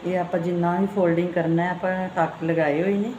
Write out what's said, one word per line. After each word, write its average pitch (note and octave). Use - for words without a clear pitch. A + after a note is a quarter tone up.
ਇਹ F3+
ਆਪਾਂ F3
ਜਿੰਨਾ F3
ਵੀ G3
ਫੋਲਡਿੰਗ F3
ਕਰਨਾ E3
ਹੈ, F3+
ਆਪਾਂ F#3
ਟੱਕ E3+
ਲਗਾਏ D#3+
ਹੋਏ G3+
ਨੇ। A3